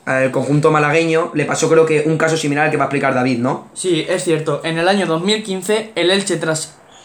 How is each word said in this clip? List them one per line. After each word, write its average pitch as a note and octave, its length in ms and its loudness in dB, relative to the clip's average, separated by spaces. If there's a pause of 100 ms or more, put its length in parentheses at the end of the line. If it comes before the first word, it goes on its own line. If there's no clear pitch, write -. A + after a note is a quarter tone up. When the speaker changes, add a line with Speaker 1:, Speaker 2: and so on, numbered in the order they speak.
Speaker 1:
Al C3 240 0
conjunto C#3+ 400 2
malagueño D#3+ 640 2
le D3 100 0
pasó, D3 240 -2
creo D#3+ 160 6
que, D3+ 220 2
un D#3+ 100 2
caso D#3+ 220 0
similar D3+ 260 0
al D3+ 60 0
que C#3+ 80 -2
va C#3 60 0
a - 20 0
explicar C3+ 260 0
David, B2+ 240 0
¿no? B2+ 380 -4
Speaker 2:
Sí, E3+ 340 -2
es F3 160 -2
cierto. D3+ 400 -2
En E3 140 -4
el F3 100 2
año G3 160 2
dos E3 180 -2
mil G#3+ 200 0
quince, G#3 540 -4
el E3+ 140 2
Elche, G3 280 0
tras D#3+ 400 -4 (260)